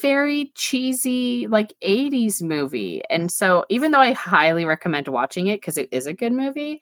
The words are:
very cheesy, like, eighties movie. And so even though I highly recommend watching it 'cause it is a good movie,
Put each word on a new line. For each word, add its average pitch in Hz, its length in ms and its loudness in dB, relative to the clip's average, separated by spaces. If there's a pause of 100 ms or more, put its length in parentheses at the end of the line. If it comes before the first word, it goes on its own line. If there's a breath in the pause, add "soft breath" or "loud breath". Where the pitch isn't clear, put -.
very 285 540 0
cheesy, 254 960 -2
like, 214 340 0
eighties 233 640 2
movie. 135 640 -2
And 165 180 0
so 185 400 2
even 277 220 0
though 285 80 4
I 247 140 6
highly 170 520 2
recommend 156 440 -2
watching 139 400 -2
it 208 120 -2
'cause - 160 -8
it 143 140 -2
is 127 160 -4
a 156 60 -6
good 233 200 -2
movie, 294 500 -6